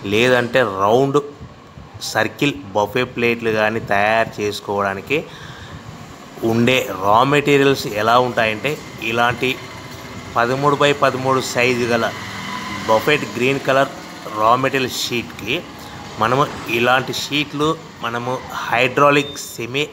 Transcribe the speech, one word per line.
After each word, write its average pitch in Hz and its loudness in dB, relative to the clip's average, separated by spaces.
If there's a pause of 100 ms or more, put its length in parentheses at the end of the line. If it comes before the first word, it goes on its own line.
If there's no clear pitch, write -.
లేదంటే 120 4
రౌండ్ 117 4 (840)
సర్కిల్ 113 0 (220)
బఫే 104 0
ప్లేట్లు 117 0
కానీ 110 2
తయారు 110 2
చేసుకోవడానికి 101 -2 (1300)
ఉండే 120 2 (160)
రా 107 6
మెటీరియల్స్ 139 4
ఎలా 110 2
ఉంటాయంటే 120 0 (240)
ఇలాంటి 120 0 (800)
పదమూడు 135 2
by 143 4 (100)
పదమూడు 131 2
సైజు 123 2
గల 113 0 (760)
బఫెట్ 139 2 (120)
గ్రీన్ 131 0
కలర్ 135 2 (520)
రా 113 6
మెటీరియల్ 131 0 (100)
షీట్కి 120 -6 (560)
మనము 127 2 (220)
ఇలాంటి 123 2
షీట్లు 147 -2 (260)
మనము 120 -4 (300)
హైడ్రాలిక్ 139 2
సెమీ 127 -6